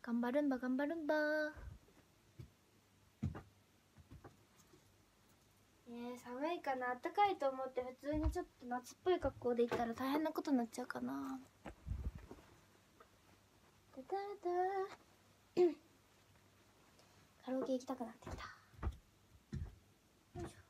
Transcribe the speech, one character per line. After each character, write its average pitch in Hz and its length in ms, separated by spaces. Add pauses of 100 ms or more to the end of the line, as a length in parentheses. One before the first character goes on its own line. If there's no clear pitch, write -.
頑 240 180
張 240 120
る 294 100
ん 294 80
ば、 254 80
頑 254 180
張 285 120
る 330 80
ん 311 120
ば。 302 80 (4000)
ね 240 280
え、 - 20
寒 254 360
い 339 80
か 269 140
な。 254 140
あ 254 60
っ - 60
た 339 100
か 403 180
い 381 80
と 277 100
思 262 160
っ 254 100
て 247 80 (200)
普 277 80
通 311 60
に 311 140
ち 359 100
ょ - 20
っ 320 40 (140)
と 254 60
夏 247 300
っ - 100
ぽ 370 60
い 349 100
格 269 180
好 240 160
で 240 80
行 240 100
っ 240 40
た 233 80
ら 233 80
大 254 160
変 294 120
な 311 100
こ 339 100
と 311 100
に 262 60
な 233 80
っ - 20
ち - 140
ゃ - 20
う - 40
か - 120
な。 139 400 (2500)
ダ 262 60
ダ 359 160 (1400)
ダ。 359 80
<clears throat> 330 80 (1700)
カ 254 80
ラ 262 60
オ 262 40
ケ - 80
行 254 80
き 254 60
た 262 100
く 247 80
な 226 40
っ - 100
て - 120
き - 60
た。 - 80 (2000)
よ 339 40
い - 40
し - 20
ょ。 - 0 (180)